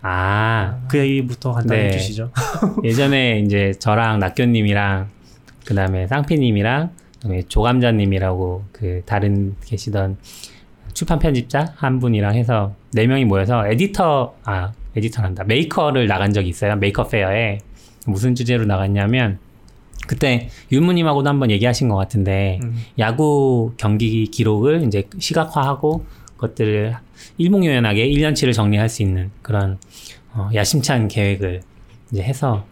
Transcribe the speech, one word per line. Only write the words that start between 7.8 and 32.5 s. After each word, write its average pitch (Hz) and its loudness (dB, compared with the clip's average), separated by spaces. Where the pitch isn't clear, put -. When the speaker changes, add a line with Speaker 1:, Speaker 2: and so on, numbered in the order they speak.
Speaker 1:
그 90 -6
다른 101 0
계시던 98 -4
출판 165 -2
편집자 143 0
한 131 0
분이랑 107 2
해서 110 0
네 110 2
명이 131 2
모여서 101 2
에디터, 147 0
아, 98 -4
에디터란다. 101 -4
메이커를 135 2
나간 101 2
적이 98 0
있어요. 104 -2
메이커 101 0
페어에. 101 0
무슨 110 0
주제로 123 0
나갔냐면 101 0
그때 123 0
윤무님하고도 156 2
한번 139 2
얘기하신 117 2
것 104 2
같은데 95 0
Speaker 3:
음. 117 -6
Speaker 1:
야구 127 2
경기 110 0
기록을 113 2
이제 101 0
시각화하고 156 -2
그것들을 110 -2
일목요연하게 135 2
일 143 2
년치를 147 2
정리할 107 2
수 113 -4
있는 92 -2
그런, 98 -2
어, 101 -4
야심찬 117 0
계획을 98 -2
이제 98 -4
해서 117 -2